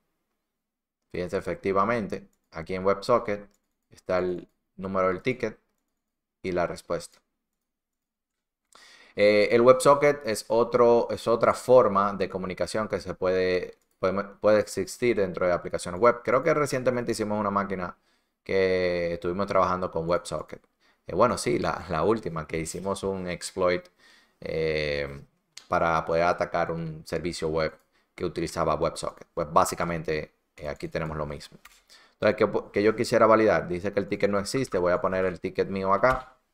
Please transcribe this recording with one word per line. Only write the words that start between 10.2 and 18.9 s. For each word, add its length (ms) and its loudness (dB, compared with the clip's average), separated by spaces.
es 200 -4
otro, 600 4
es 180 -6
otra 260 4
forma 600 4
de 160 -2
comunicación 580 -4
que 120 -4
se 140 -8
puede, 640 0
puede, 240 -2
puede 360 2
existir 580 -2
dentro 280 -2
de 80 2
aplicaciones 460 -6
web. 240 4
Creo 200 0
que 100 2
recientemente 580 -2
hicimos 280 -4
una 120 -2
máquina 460 -4
que 680 0